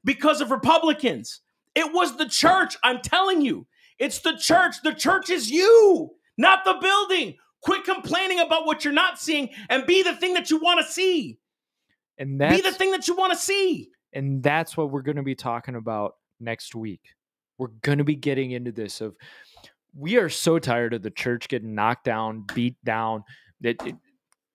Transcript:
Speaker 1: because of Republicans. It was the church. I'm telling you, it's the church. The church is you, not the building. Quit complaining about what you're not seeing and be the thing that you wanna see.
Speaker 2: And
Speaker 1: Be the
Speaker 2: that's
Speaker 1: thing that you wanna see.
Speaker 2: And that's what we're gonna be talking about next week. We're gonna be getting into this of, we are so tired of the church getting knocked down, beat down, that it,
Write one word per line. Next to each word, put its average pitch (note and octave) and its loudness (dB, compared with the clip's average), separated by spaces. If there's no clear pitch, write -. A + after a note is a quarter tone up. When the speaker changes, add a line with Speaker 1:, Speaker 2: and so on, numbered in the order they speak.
Speaker 1:
because C#4+ 2
of B3 -4
Republicans. C4+ 0
It D#4 0
was E4 0
the D4+ -2
church. F#4 2
I'm B3 0
telling F#4 2
you, F#3 -2
it's - -2
the D#4+ 0
church. E4+ 2
The D#4 0
church - 0
is C#4 -2
you, F#4 6
not F#4 4
the F#4+ 4
building. F#4 0
Quit F#4+ -2
complaining F#4 -2
about D#4+ 0
what D#4 -2
you're D4 -2
not E4+ 0
seeing D4 -4
and C4 0
be F#4 4
the F4 -2
thing F4+ -4
that F4+ -2
you D#4 2
wanna E4+ 2
see. D#4+ -2
Speaker 2:
And C#3 -6
Speaker 1:
Be C#3+ 4
the G4 4
Speaker 2:
that's F#4 -2
Speaker 1:
thing F#4+ 2
that F#4 -2
you F4 0
wanna F#4 0
see. F#4+ -2
Speaker 2:
And C#3 -4
that's D#3 0
what D3+ -4
we're C#3 -4
gonna C#3+ -4
be C3+ -4
talking A#2+ -8
about A2 -6
next A#2 -10
week. A2 -10
We're B2+ -8
gonna C#3+ 2
be D3 2
getting C3+ -4
into B2 -8
this G#2 -10
of, G#2+ -8
we D#3 -2
are F#3+ 4
so E3 2
tired A#2+ 0
of A2+ -4
the G#2 -8
church A#2+ -4
getting A2 -6
knocked G#2+ 0
down, A2 -4
beat B2 -2
down, A2+ -4
that A#2 -2
it, - -10